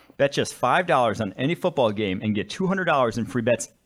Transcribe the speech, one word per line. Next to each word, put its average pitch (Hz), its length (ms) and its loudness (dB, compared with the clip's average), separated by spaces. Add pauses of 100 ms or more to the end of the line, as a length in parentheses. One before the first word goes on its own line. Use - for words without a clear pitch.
(180)
Bet 139 140 2
just - 220 -2
five 151 320 2
dollars 123 340 2
on 101 140 -4
any 127 220 -2
football 131 360 0
game 98 300 -2
and 107 140 0
get 101 120 -2
two 185 200 -4
hundred 185 180 -2
dollars 135 320 2
in 113 80 -2
free 120 160 -4
bets 117 280 0 (160)